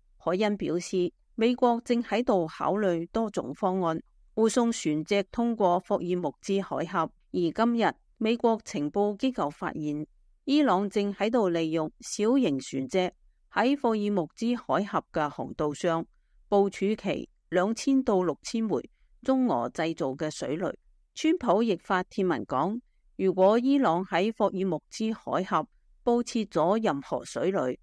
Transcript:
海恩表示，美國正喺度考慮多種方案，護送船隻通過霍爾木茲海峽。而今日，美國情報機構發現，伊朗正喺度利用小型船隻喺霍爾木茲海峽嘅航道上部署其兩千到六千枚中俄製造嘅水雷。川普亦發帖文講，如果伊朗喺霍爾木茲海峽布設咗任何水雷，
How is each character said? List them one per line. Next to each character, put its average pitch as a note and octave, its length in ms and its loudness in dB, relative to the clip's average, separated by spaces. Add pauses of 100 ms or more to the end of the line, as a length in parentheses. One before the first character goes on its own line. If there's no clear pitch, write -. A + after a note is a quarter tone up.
(180)
海 - 200 -2
恩 G#3 200 0
表 D#3+ 220 -2
示， F3+ 320 -2 (240)
美 A#3 180 2
國 A#3+ 320 2
正 A#3+ 160 0
喺 A#3 220 -2
度 F#3 240 2
考 D#3+ 280 -2
慮 F3 360 0
多 A3+ 180 -2
種 C3 240 -6
方 F#3+ 280 -2
案， E3 200 -2 (320)
護 A3 160 2
送 A#3 220 2
船 D#3 320 -2
隻 G3+ 180 2 (100)
通 A#3 240 -2
過 F#3 260 2
霍 G3+ 160 -2
爾 F3+ 180 -4
木 F3+ 260 -2
茲 G3 220 0
海 D3 220 -4
峽。 F3+ 240 -2
而 - 0 - (220)
今 A3 540 0
日， E3 80 2 (240)
美 A3 200 0
國 A3+ 260 2
情 D3 260 -4
報 G3+ 280 0
機 C4 140 -2
構 D3 200 -4
發 E3+ 220 -6
現， D3+ 340 -6 (380)
伊 D4 180 4
朗 G3+ 260 2
正 G3+ 240 -2
喺 G3+ 160 -2
度 A3+ 200 2
利 E3 220 0
用 D#3+ 280 0
小 A3+ 380 0
型 E3+ 200 2
船 C3 300 -6
隻 F3+ 240 0 (400)
喺 C4 280 2
霍 B3 100 0
爾 G#3 200 0
木 F#3 260 0
茲 A#3+ 220 -2
海 E3 260 -2
峽 F#3+ 280 -4
嘅 D3+ 180 -2
航 C3+ 240 -10
道 D3+ 200 -2
上 E3 300 -2 (440)
部 G3+ 240 4
署 G3+ 240 -2
其 D#3 340 -6 (200)
兩 F3+ 240 2
千 C4+ 300 2
到 G3 200 2
六 D#3+ 200 -2
千 A3+ 200 -4
枚 F#3+ 260 -2 (320)
中 C4 280 2
俄 B2 200 0
製 D#3+ 260 -4
造 D#3 140 -2
嘅 C#3+ 200 -4
水 C#3 260 -6
雷。 F3 140 -4 (440)
川 D#4+ 240 0
普 G#3+ 260 2
亦 G#3+ 140 0
發 F#3 260 0
帖 - 220 -2
文 D3+ 200 0
講， E3 320 0 (380)
如 F#3+ 180 2
果 F#3+ 240 6
伊 C4+ 200 2
朗 F#3 260 2
喺 F#3+ 340 0
霍 G#3 100 2
爾 F#3+ 180 -2
木 E3+ 260 -2
茲 A3 220 -4
海 D3 320 -4
峽 F3 200 0 (380)
布 A#3+ 180 2
設 A3+ 260 -4
咗 F3+ 360 2
任 D3 180 0
何 C3 220 -6
水 D3 280 -2
雷， C3+ 320 -2